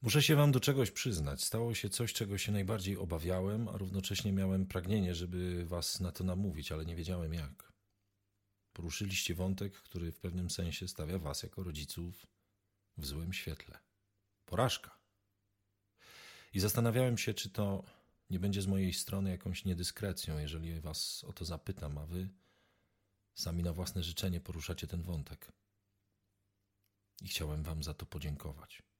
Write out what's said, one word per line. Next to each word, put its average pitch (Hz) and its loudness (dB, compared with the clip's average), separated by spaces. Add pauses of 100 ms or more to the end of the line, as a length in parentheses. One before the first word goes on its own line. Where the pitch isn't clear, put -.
Muszę 131 6
się 156 8
wam 147 10
do 131 6
czegoś 135 4
przyznać. 78 0
Stało 117 0
się 104 -2
coś, 113 0
czego 101 0
się 104 0
najbardziej 98 2
obawiałem, 92 0
a - -4
równocześnie 95 0
miałem 95 4
pragnienie, 92 2
żeby 90 -2
was 85 -2
na 90 0
to - -4
namówić, 90 0
ale 78 -2
nie 85 -4
wiedziałem 82 -2
jak. 76 -6 (1000)
Poruszyliście 90 -2
wątek, 95 0
który 85 -6
w - -16
pewnym 90 -2
sensie 90 -2
stawia 85 -2
was 73 -4
jako - -8
rodziców 85 -6 (680)
w 73 -6
złym 80 -4
świetle. - -8 (680)
Porażka. - 0 (1500)
I 101 2
zastanawiałem 117 4
się, - 0
czy - -4
to 98 0 (460)
nie 92 0
będzie 98 2
z 92 2
mojej 95 4
strony 98 0
jakąś 92 -4
niedyskrecją, 90 -2
jeżeli 80 -4
was - -6
o - -12
to - -6
zapytam, 80 -6
a 73 -6
wy 90 -4 (1040)
sami 85 -2
na 85 0
własne 90 -2
życzenie 85 -2
poruszacie 80 -6
ten 85 -4
wątek. 80 -6 (1700)
I 92 -10
chciałem 76 -2
wam 78 -2
za 76 -4
to - -8
podziękować. 73 -8 (160)